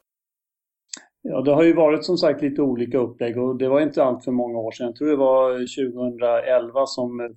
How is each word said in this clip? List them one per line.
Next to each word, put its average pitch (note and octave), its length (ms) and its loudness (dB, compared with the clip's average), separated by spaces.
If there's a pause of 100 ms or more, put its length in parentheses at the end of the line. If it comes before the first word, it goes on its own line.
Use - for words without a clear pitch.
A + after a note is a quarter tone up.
(1200)
Ja, D#3 180 -4
det C#3+ 100 2
har D3 120 4
ju E3 100 6
varit D#3 320 2
som F3+ 120 0
sagt D3 240 0
lite C#3+ 200 -2
olika A#2+ 360 -2
upplägg, A#2+ 400 -4
och B2+ 200 -2
det C3 120 0
var C#3+ 120 4
inte D3+ 220 2
allt B2+ 200 0
för C3 80 -4
många A#2+ 280 -2
år A2+ 120 -6
sedan. B2 160 -6
Jag A#2 80 -8
tror D3+ 120 -4
det D3+ 80 2
var C3 520 2
tjugohundraelva B2 1200 0
som A#2+ 520 -6